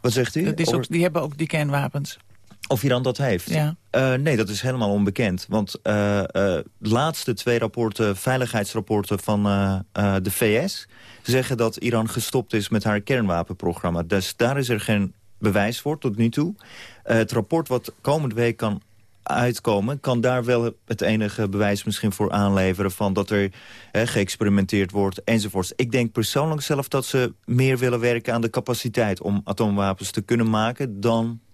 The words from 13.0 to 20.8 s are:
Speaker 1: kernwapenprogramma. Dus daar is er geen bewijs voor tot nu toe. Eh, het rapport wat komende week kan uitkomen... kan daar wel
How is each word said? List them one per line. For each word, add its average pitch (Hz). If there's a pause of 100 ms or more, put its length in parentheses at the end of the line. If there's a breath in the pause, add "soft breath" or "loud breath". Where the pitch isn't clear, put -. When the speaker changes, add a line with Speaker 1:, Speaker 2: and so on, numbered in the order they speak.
Speaker 1:
kernwapenprogramma. 85
Dus 92
daar 123
is 127
er 113
geen 101 (260)
bewijs 104
voor 147
tot 104
nu 117
toe. 151 (500 loud breath)
Eh, -
het 113
rapport 147
wat -
komende 143
week 117
kan 104 (420)
uitkomen... 120
kan 123
daar 127
wel 117 (100)